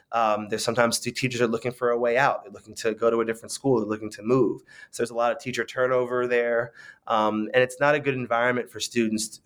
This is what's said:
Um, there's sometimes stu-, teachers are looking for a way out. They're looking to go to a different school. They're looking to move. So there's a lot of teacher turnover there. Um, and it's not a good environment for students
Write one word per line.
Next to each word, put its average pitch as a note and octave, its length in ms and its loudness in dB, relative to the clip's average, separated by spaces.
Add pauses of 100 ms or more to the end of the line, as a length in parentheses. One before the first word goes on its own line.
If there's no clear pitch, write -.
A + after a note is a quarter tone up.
(120)
Um, G#2+ 380 0
there's G#2+ 120 -2
sometimes A#2 360 2
stu-, A#2+ 120 -8
teachers B2 300 -4
are A#2+ 60 4
looking A#2 260 -2
for B2 160 -2
a A#2+ 100 0
way A#2+ 200 2
out. C3+ 260 2
They're G2+ 80 -18
looking G#2 220 -20
to A2+ 180 -2
go A2+ 160 0
to A#2 120 4
a A2+ 40 0
different A2 260 -6
school. C3 280 0
They're G#2 100 -2
looking G#2+ 220 -6
to G#2 120 -14
move. A#2+ 380 2 (300)
So - 120 -6
there's A#2 80 -2
a A#2 40 -12
lot A#2 180 2
of A2 60 -8
teacher A#2+ 260 -4
turnover B2+ 600 0
there. A#2+ 480 0 (320)
Um, G#2+ 480 0
and B2+ 80 6
it's - 180 -2
not D3 140 4
a D3+ 40 0
good C3+ 160 -2
environment A#2+ 560 0
for A2 80 -14
students G#2+ 680 -2